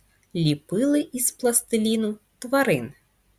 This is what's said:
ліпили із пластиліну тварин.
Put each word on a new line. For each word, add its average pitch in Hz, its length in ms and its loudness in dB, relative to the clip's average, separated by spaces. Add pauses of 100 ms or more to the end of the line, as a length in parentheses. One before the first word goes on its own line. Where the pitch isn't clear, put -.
(360)
ліпили 190 760 0
із 247 200 -4
пластиліну 220 840 0 (220)
тварин. 226 540 0 (460)